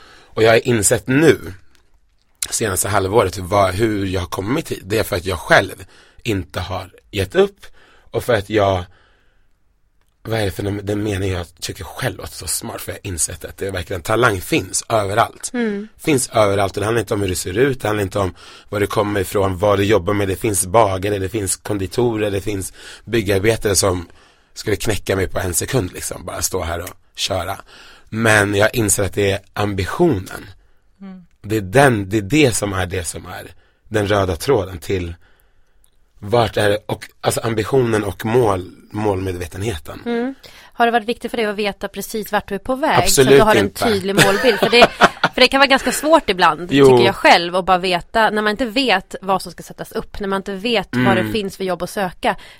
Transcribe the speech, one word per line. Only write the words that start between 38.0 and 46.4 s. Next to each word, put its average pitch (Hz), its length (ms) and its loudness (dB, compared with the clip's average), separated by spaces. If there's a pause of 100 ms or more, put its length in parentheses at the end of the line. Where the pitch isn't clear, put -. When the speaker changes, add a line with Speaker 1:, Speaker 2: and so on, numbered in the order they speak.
Speaker 1:
och 98 200 -6
mål, 107 460 0 (200)
målmedvetenheten. 95 1160 -6
Speaker 2:
Mm. 240 280 -4 (380)
Har 233 140 2
det 233 60 2
varit 226 160 0
viktigt 233 220 -6
för 247 60 -8
dig 226 100 -2
att 208 100 -4
veta 202 320 -6
precis 202 440 -10
vart 202 160 -2
du 202 60 -6
är 190 40 -4
på 262 160 -4
väg? 277 220 0
Så 143 40 6
att - 40 4
Speaker 1:
Absolut - 240 4 (100)
Speaker 2:
du - 20 8
har 214 140 6
en - 100 4
Speaker 1:
inte. - 200 -4
Speaker 2:
tydlig 196 300 0 (100)
målbild? 196 340 2
För 196 120 2
det, 233 180 8 (220)
Speaker 1:
<laughs> - 240 -4
Speaker 2:
för - 60 0
det 254 80 8
kan 269 120 0
vara 277 60 8
ganska 262 260 2
svårt 302 380 2
ibland, 175 420 2